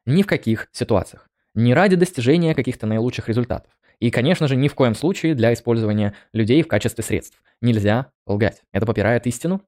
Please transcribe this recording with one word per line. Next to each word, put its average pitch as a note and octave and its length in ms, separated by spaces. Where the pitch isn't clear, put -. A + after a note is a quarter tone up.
ни E3 180
в G3+ 40
каких A2+ 440
ситуациях. - 580
Не A#2 200
ради F#3 220
достижения D#3+ 600
каких-то A#2+ 320
наилучших A2 400
результатов. - 440
И, A#2 120
конечно D3+ 360
же, C3+ 80
ни C3+ 120
в - 80
коем A#2+ 180
случае D#3+ 400
для A#2 200
использования G#2+ 600
людей A2+ 280
в D#3+ 60
качестве G#2+ 360
средств. - 380
Нельзя A2+ 500
лгать. G#2 340
Это G2+ 140
попирает A2 400
истину E3+ 420